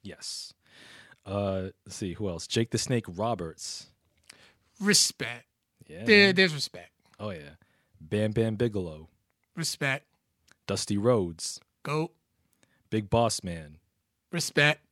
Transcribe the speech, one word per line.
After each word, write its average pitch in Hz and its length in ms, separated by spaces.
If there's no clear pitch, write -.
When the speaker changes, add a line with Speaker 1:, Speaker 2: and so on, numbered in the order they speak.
Speaker 1:
Yes. - 500
Uh, 95 440
let's - 100
see, 95 160
who 98 160
else? 85 180
Jake - 260
the 120 60
Snake 120 300
Roberts. 90 800
Speaker 2:
Respect. 127 640
Speaker 1:
Yeah, 165 160
Speaker 2:
There, 208 240
Speaker 1:
man. 190 80
Speaker 2:
there's 185 180
respect. 95 380
Speaker 1:
Oh, 104 100
yeah. 76 200
Bam 107 300
Bam 110 240
Bigelow. 92 520
Speaker 2:
Respect. 143 500
Speaker 1:
Dusty 101 300
Rhodes. 98 640
Speaker 2:
Goat. 156 280
Speaker 1:
Big 107 200
Boss 113 340
Man. 80 340
Speaker 2:
Respect. 151 480